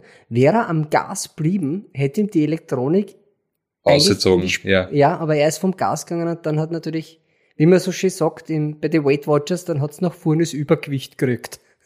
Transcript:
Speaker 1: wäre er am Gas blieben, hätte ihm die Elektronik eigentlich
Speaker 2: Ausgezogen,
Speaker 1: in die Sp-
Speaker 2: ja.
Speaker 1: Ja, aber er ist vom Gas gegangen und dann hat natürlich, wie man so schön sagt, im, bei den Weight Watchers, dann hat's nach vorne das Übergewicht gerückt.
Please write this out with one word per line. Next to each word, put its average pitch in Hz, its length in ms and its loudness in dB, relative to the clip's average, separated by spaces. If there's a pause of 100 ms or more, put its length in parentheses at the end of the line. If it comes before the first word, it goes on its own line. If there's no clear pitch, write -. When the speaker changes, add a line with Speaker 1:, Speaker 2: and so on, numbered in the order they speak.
(280)
Speaker 1:
wäre 135 280 4
er 226 120 0
am 156 220 -2
Gas - 380 -2
blieben, 165 680 -4
hätte 139 260 -2
ihm 208 100 0
die 156 120 2
Elektronik 156 720 -2 (680)
eigentlich 147 260 4
Speaker 2:
Ausgezogen, 92 320 2
Speaker 1:
in 92 60 -4
die - 40 -4
Sp- - 160 -8
Speaker 2:
ja. 92 220 2
Speaker 1:
Ja, 147 260 2
aber 156 200 -2
er 147 100 2
ist 156 120 -2
vom 190 180 -2
Gas - 280 -2
gegangen 170 240 -4
und 165 160 -6
dann 151 140 -2
hat 160 140 -2
natürlich, 160 500 -8 (340)
wie 156 100 4
man 180 120 8
so 180 140 -4
schön 185 180 0
sagt, 160 400 -4
im, 151 300 -4
bei 156 80 -2
den 160 160 0
Weight 143 220 2
Watchers, 151 380 0
dann 156 160 -2
hat's 151 200 -6
nach 175 140 -2
vorne 160 280 0
das 160 100 -2
Übergewicht 143 640 -2
gerückt. - 440 -2 (260)